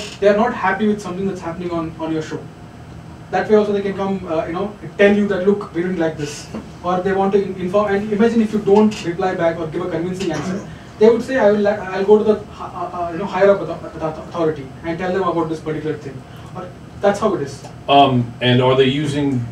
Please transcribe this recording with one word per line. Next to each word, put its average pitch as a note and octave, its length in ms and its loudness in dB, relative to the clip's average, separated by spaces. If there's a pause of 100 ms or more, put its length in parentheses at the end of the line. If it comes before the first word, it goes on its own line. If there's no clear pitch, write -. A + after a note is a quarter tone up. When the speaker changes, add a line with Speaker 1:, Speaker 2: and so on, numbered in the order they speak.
(200)
Speaker 1:
they G3 80 4
are G#3 80 6
not A3+ 180 2
happy G3 340 0
with G#3 140 0
something F#3 240 -6
that's F#3+ 140 -4
happening E3+ 320 -8
on, D#3+ 280 -6
on D#3+ 120 -4
your D#3 100 -2
show. D3 180 -8 (920)
That F#3 180 0
way G#3+ 60 6
also G#3 160 4
they G3+ 100 0
can G3 140 -2
come, F#3+ 320 -2
uh, E3 180 -2
you D#3+ 60 -6
know, G3 240 -4 (220)
tell G#3 180 6
you G#3 140 2
that, F#3 180 0
"Look, - 260 2
we E3+ 80 -2
didn't F#3 160 -2
like D#3+ 200 0
this." - 300 -8 (360)
Or F3+ 160 0
they F#3+ 140 0
want G3 180 2
to G3+ 100 4
in-, F#3 140 -4
inform, G3 400 0
and G#3+ 160 -2
imagine A3+ 300 4
if G#3 100 2
you G#3 80 0
don't G#3+ 340 6 (120)
reply F#3 300 -2
back E3 220 0
or D#3+ 100 -6
give E3 180 -4
a F3+ 40 -4
convincing F3 440 -4
answer, F#3 340 -6 (320)
they G#3+ 100 8
would A#3 140 2
say, C4 160 -2
"I G3+ 120 6
will, G#3 160 2
I'll G3 380 -2
go G#3 120 8
to G#3 80 2
the, G#3+ 100 4 (240)
uh, - 340 -8
uh, F3 200 -4
you E3 60 -6
know, G3+ 60 -4
higher G3 240 4
up G3 120 4
author-, D#3+ 680 -8
authority D#3 400 -2 (160)
and E3 160 -6
tell F#3 140 -2
them G3 100 0
about E3 260 0
this D#3 120 -6
particular D3+ 340 -4
thing." C3 260 -12 (340)
Or F3+ 120 -10 (340)
that's G3+ 180 2
how G#3 140 0
it C#3+ 80 -2
is. - 240 -10 (240)
Speaker 2:
Um, C3 420 6 (100)
and B2 200 4
are C3 140 4
they C3+ 100 6
using, C#3 680 0